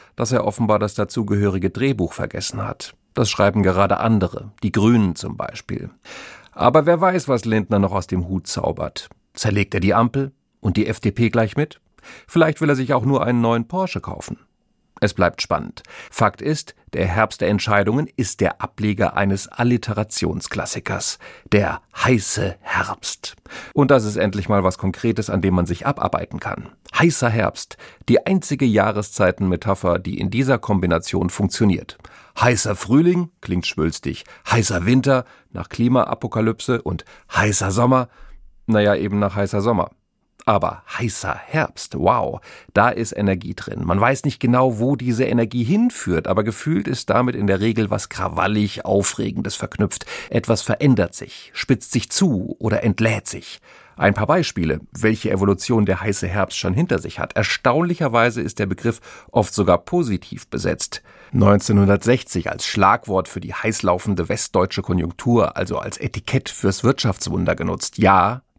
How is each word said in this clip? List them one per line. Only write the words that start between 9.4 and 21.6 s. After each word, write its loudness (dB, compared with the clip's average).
er -2
die 4
Ampel 0
und -2
die 0
F -4
D 0
P 2
gleich 0
mit? -4
Vielleicht 2
will 2
er 4
sich -2
auch 2
nur 2
einen 0
neuen 0
Porsche -4
kaufen. -12
Es 2
bleibt 2
spannend. -6
Fakt 0
ist, -4
der 0
Herbst 0
der 2
Entscheidungen 2
ist -4
der 0
Ableger -2
eines 0
Alliterationsklassikers, -4
der 2